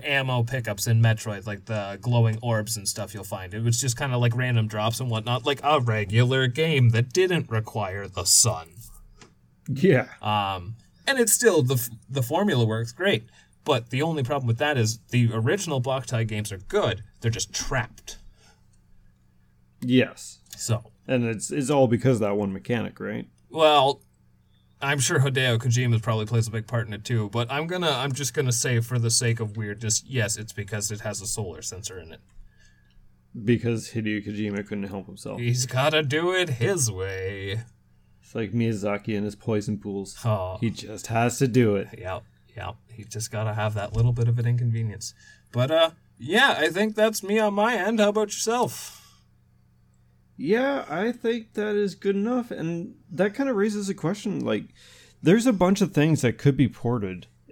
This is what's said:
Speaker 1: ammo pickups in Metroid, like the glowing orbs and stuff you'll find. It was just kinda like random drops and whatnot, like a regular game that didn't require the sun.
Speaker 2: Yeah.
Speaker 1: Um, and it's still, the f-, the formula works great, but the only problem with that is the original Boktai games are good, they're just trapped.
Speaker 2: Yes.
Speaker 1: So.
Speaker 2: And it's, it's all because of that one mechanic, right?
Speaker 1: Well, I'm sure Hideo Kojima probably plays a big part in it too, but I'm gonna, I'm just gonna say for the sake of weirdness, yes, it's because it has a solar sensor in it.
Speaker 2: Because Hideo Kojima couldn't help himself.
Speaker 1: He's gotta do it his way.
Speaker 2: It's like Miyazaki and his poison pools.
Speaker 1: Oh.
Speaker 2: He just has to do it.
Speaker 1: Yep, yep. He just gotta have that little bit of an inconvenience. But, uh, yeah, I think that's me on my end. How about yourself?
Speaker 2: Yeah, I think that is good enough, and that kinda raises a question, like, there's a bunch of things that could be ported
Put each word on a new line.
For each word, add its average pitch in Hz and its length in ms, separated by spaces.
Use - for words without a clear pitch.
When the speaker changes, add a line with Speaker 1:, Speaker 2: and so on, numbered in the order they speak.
Speaker 1:
ammo 131 380
pickups 117 440
in 113 140
Metroid, 110 460
like 101 180
the 101 380
glowing 113 400
orbs 110 340
and 98 100
stuff - 280
you'll 98 100
find. 95 300
It 110 80
was 117 180
just 131 160
kinda 127 220
like 120 180
random 120 320
drops 107 320
and 127 100
whatnot, 120 360
like 143 180
a 147 160
regular 120 680
game 139 420
that 117 240
didn't 180 340
require 101 580
the 92 180
sun. 82 440
Speaker 2:
Yeah. 135 420
Speaker 1:
Um, 101 560
and 269 120
it's 233 140
still, 185 300
the 127 140
f-, - 120
the 135 120
formula 147 440
works 113 260
great, 202 320
but 131 240
the 131 140
only 160 200
problem 131 260
with 110 100
that 147 180
is 110 220
the 120 200
original 139 480
Boktai 123 480
games 104 240
are 95 60
good, 131 440
they're 113 80
just - 240
trapped. - 640
Speaker 2:
Yes. - 600
Speaker 1:
So. - 340
Speaker 2:
And 123 160
it's, 113 260
it's 143 200
all 135 180
because 120 280
of 101 40
that 101 160
one 98 160
mechanic, 98 480
right? 101 260
Speaker 1:
Well, 147 540
I'm 143 140
sure 139 220
Hideo 131 380
Kojima 117 440
probably 110 240
plays 113 220
a - 20
big 110 160
part 113 220
in 104 40
it 104 120
too, 110 260
but 117 220
I'm 156 160
gonna, 175 220
I'm 135 220
just 135 220
gonna 135 160
say 120 300
for 120 180
the 117 120
sake 113 280
of 107 180
weirdness, 104 480
yes, 113 320
it's 107 160
because 101 380
it 107 100
has 104 200
a 92 60
solar 92 360
sensor 92 380
in 80 120
it. - 80
Speaker 2:
Because 117 460
Hideo 107 360
Kojima 104 400
couldn't 101 220
help 98 180
himself. 98 340
Speaker 1:
He's 120 260
gotta 151 360
do 156 300
it 180 160
his 131 420
way. 98 680
Speaker 2:
It's - 120
like 110 180
Miyazaki 107 640
and 101 80
his 104 120
poison 104 420
pools. 98 460
Speaker 1:
Oh. 95 360
Speaker 2:
He 113 100
just - 380
has 117 300
to 139 100
do 110 280
it. 95 200
Speaker 1:
Yep, 92 280
yep. 95 180
He 104 120
just - 260
gotta 110 240
have 107 200
that 101 200
little 117 180
bit 117 160
of 120 100
an 117 80
inconvenience. 113 680
But, 127 180
uh, 160 200
yeah, 208 400
I 156 120
think 208 240
that's 214 280
me 202 160
on 208 160
my 220 220
end. 208 240
How 208 80
about 208 200
yourself? - 720
Speaker 2:
Yeah, 247 520
I 196 240
think 233 420
that 208 220
is 202 180
good 196 220
enough, 240 340
and 170 440
that 196 240
kinda 269 200
raises 208 340
a 196 60
question, 170 500
like, 107 200
there's 214 240
a 262 60
bunch 190 300
of 180 100
things 151 300
that 117 160
could 143 180
be 131 120
ported 98 580